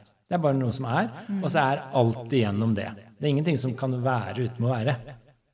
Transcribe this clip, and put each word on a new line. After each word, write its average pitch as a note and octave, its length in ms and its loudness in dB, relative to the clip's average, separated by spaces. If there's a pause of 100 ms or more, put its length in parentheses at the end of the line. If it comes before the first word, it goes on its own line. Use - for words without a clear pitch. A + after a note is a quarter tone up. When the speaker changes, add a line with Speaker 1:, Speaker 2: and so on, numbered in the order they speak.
(300)
Speaker 1:
Det F3+ 80 0
er - 0 -
bare D3+ 160 2
noe C3 180 2
som B2+ 140 -4
er, D#3+ 240 0 (180)
Speaker 2:
Mm. G3 160 -2
Speaker 1:
og E3 80 0
så E3 80 2
er C#3+ 220 2 (120)
alt A#2 380 2
igjennom A2 420 2
det. G2 140 -2 (320)
Det D3 80 -2
er C#3+ 80 2
ingenting D#3 220 2
som B2 180 -2
kan C3 160 -2
være B2 480 0
uten A#2 260 -2
å A#2+ 60 2
være. A#2+ 240 0 (580)